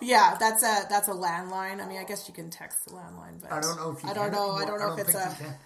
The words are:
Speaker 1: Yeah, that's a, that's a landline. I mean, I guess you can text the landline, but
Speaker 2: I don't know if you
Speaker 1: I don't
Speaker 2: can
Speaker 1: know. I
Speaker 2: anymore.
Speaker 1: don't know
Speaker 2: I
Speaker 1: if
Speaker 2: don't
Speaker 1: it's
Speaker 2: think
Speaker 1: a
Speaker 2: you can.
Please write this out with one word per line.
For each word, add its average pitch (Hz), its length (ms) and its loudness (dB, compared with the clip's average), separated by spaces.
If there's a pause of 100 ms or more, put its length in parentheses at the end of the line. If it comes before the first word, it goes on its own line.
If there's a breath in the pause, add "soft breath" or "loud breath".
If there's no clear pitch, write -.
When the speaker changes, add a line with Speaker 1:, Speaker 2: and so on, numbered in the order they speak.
Speaker 1:
Yeah, 233 380 8
that's 220 220 4
a, 214 280 4
that's 202 180 2
a 208 60 0
landline. 185 680 -4
I 190 40 -10
mean, 190 100 -8
I 190 60 -6
guess 202 240 -8
you 180 80 -18
can 165 160 -12
text - 340 -8
the - 60 -14
landline, 170 500 -16
but - 100 -10
Speaker 2:
I 156 80 -4
don't 165 180 -2
know 160 140 -4
if 143 120 -10
you - 60 -6
Speaker 1:
I 202 40 -2
don't 208 120 0
Speaker 2:
can 202 80 -2
Speaker 1:
know. 202 180 2
I 196 100 -2
Speaker 2:
anymore. 208 160 -2
Speaker 1:
don't 208 100 -2
know 202 80 -2
Speaker 2:
I - 60 -4
Speaker 1:
if 196 60 -6
Speaker 2:
don't - 80 4
Speaker 1:
it's 185 240 -2
Speaker 2:
think - 0 -
Speaker 1:
a 143 40 -10
Speaker 2:
you 151 60 -8
can. 139 160 -10